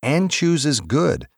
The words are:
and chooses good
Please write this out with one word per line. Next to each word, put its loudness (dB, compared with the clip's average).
and 0
chooses 0
good 0